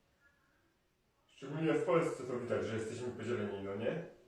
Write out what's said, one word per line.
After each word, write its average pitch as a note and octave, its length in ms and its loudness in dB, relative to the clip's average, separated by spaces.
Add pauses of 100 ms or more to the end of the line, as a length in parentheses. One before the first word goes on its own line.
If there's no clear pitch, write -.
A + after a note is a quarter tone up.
(1300)
Szczególnie D3+ 480 0
w - 100 2
Polsce - 400 4
to B2 160 -4
widać, A2 260 0
że A2 100 -2
jesteśmy A2 320 -4
podzieleni, G#2+ 560 -4
no G2 120 -4
nie? E3+ 300 -2 (220)